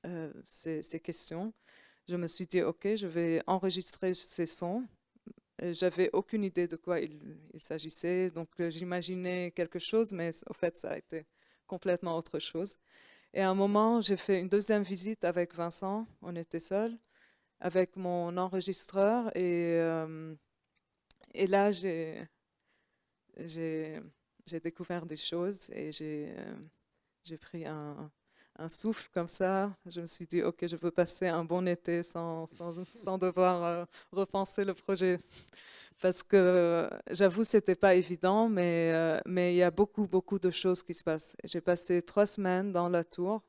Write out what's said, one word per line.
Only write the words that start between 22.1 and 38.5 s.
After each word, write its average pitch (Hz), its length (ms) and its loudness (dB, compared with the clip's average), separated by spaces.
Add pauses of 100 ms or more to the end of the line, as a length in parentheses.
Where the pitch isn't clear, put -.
j'ai, 160 680 -6 (440)
j'ai 165 140 -6
découvert 170 460 -8
des 156 100 -10
choses 180 540 -4
et 151 220 -8
j'ai, 151 440 -6
euh, - 200 -12 (680)
j'ai 160 160 -16
pris 165 260 -12
un, 151 460 -10 (480)
un 160 100 -10
souffle - 460 -4
comme 170 140 -2
ça. 190 460 0 (120)
Je 170 160 -10
me 170 40 -8
suis 170 200 -6
dit, « 170 180 0
OK, 170 220 -2
je 170 100 -4
peux 170 140 -2
passer 180 380 0
un 165 160 0
bon 180 220 0
été 175 360 -2
sans, 165 440 -6
sans, 170 380 -10
sans 190 320 -6
devoir, 180 480 4
euh, 170 200 -2 (260)
repenser 196 540 0
le 190 100 -2
projet. » 185 420 2 (840)
Parce 185 240 2
que, - 120 4
euh, 175 540 6 (220)
j'avoue, 190 320 4
c'était 196 320 6
pas 190 180 8
évident, 185 540 4
mais, 170 440 2